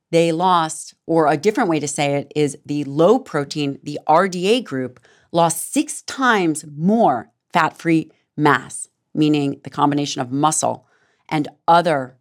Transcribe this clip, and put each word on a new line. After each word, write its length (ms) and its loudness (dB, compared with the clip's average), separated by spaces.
they 220 4
lost, 600 0
or 220 2
a 80 4
different 340 0
way 80 0
to 80 -6
say 300 -2
it 180 -6
is 320 -2
the 160 -4
low 380 2
protein, 640 -6
the 240 -10
R 180 4
D 220 -4
A 120 2
group, 380 -8
lost 420 0
six 300 -4
times 640 -2
more 540 0
fat-free 580 0
mass, 520 0
meaning 480 0
the 80 -16
combination 500 -2
of 120 -8
muscle 520 -2
and 200 -2
other 540 2